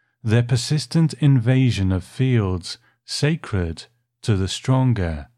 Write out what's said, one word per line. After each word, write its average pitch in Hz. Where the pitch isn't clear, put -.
their 117
persistent 147
invasion 123
of 92
fields 107
sacred 101
to 107
the 95
stronger 104